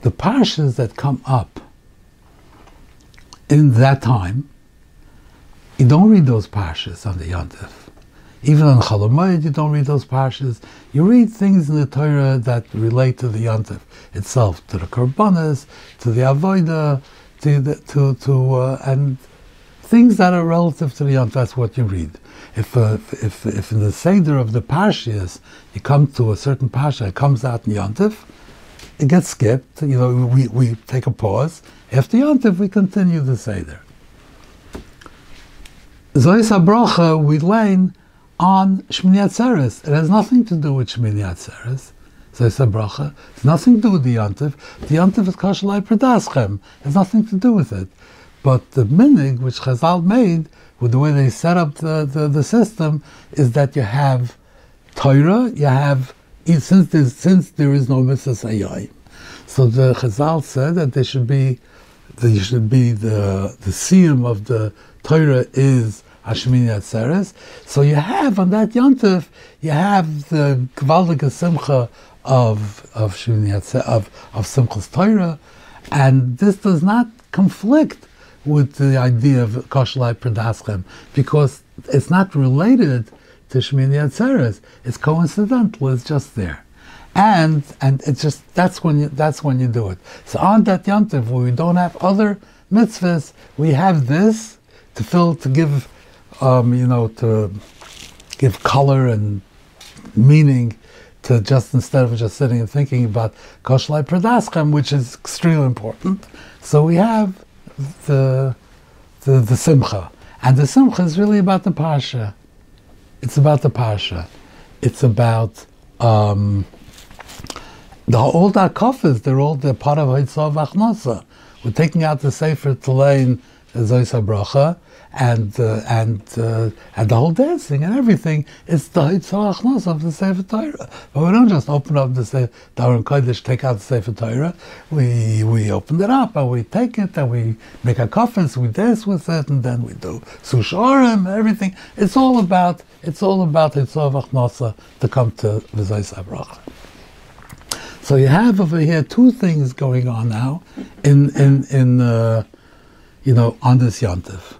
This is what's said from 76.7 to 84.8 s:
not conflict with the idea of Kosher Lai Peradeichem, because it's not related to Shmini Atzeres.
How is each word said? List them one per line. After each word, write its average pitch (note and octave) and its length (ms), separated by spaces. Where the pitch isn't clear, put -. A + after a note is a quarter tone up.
not A3+ 240
conflict A3+ 760
with C#3+ 300
the C3+ 220
idea B2+ 460
of A#2 300
Kosher C3 280
Lai A#2+ 140
Peradeichem, A2 680
because D3 480
it's - 260
not F#3+ 240
related C#3 720
to - 80
Shmini C3+ 380
Atzeres. D3 640